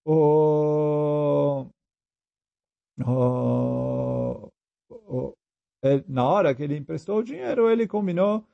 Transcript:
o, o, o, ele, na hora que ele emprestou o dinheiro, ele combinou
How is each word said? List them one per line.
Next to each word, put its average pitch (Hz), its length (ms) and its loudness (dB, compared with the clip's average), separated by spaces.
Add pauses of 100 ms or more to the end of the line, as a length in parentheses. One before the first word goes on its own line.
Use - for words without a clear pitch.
o, 151 1600 2 (1400)
o, 123 1500 -2 (380)
o, 135 440 -8 (500)
ele, 139 240 2
na 131 220 0
hora 175 240 2
que 123 80 -6
ele 147 160 -4
emprestou 160 420 -6
o 233 40 -2
dinheiro, 240 460 0
ele 226 180 2
combinou 202 680 0